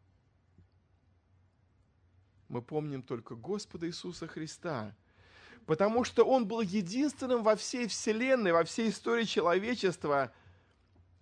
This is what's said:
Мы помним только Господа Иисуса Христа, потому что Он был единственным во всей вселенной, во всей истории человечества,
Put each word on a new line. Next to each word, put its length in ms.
Мы 120
помним 400
только 340
Господа 520
Иисуса 400
Христа, 680
потому 380
что 220
Он 200
был 140
единственным 840
во 120
всей 320
вселенной, 640
во 140
всей 240
истории 340
человечества, 1120